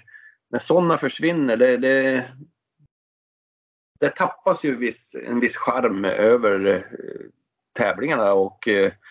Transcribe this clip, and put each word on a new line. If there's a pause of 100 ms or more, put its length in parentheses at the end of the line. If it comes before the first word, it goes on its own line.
(500)
när
såna
försvinner,
det,
det, (1700)
det
tappas
ju
viss, (120)
en
viss
charm
över,
eh, (960)
tävlingarna
och,
eh, (200)